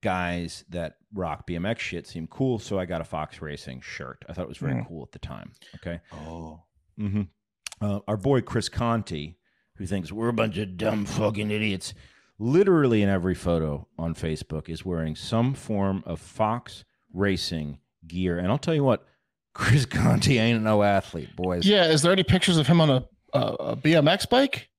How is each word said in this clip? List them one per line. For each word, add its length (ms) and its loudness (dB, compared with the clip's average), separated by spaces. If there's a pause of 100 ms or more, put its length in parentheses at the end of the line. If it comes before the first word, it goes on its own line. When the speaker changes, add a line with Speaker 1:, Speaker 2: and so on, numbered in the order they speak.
Speaker 1:
guys 680 -4
that 260 -6 (180)
rock 320 -6
B 100 -6
M 100 -4
X 180 -4
shit 240 -10
seem 200 -12
cool, 320 -2
so 200 -6
I 60 -4
got 160 -6
a 40 -8
Fox 360 -10
Racing 400 -12
shirt." 480 -14
I 40 -10
thought 100 -8
it 60 -10
was 80 -14
very 180 -4
Speaker 2:
Mm. 120 -6
Speaker 1:
cool 160 -14
at 80 -20
the 80 -18
time, 340 -14 (220)
okay? 240 -10 (140)
Speaker 3:
Oh. 500 -14 (360)
Speaker 1:
Mm-hmm. 240 -2 (580)
Uh, 260 -2
our 100 -2
boy 240 2
Chris 280 -4
Conte, 680 -4 (420)
who 80 -10
thinks 260 -6
we're 180 -4
a 40 -2
bunch 240 -2
of 200 -6
dumb 280 -2
fucking 440 -2
idiots, 440 -2 (440)
literally 640 6
in 60 4
every 280 2
photo 520 0 (100)
on 160 -4
Facebook 540 -6
is 160 -10
wearing 320 -4
some 380 0
form 520 -2
of 140 -8
Fox 640 -4 (300)
Racing 680 -2 (260)
gear. 320 -2
And 120 -2
I'll 80 2
tell 180 -2
you 80 0
what, 220 2 (480)
Chris 320 2
Conte 520 2
ain't 240 4
no 220 4
athlete, 540 0
boys. 280 0
Speaker 2:
Yeah, 200 6
is 160 4
there 100 6
any 120 4
pictures 340 4
of 100 2
him 140 6
on 80 6
a, 160 4 (280)
a, 60 2
a 380 -2
B 180 4
M 140 6
X 160 2
bike? 420 2 (120)